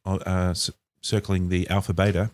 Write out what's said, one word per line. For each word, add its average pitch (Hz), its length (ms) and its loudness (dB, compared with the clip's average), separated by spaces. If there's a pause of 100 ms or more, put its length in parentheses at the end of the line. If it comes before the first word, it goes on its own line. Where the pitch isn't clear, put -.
uh, 92 500 0
c-, - 180 -4 (280)
circling 95 480 0
the 90 220 0
Alpha 95 220 0
Beta, 95 420 2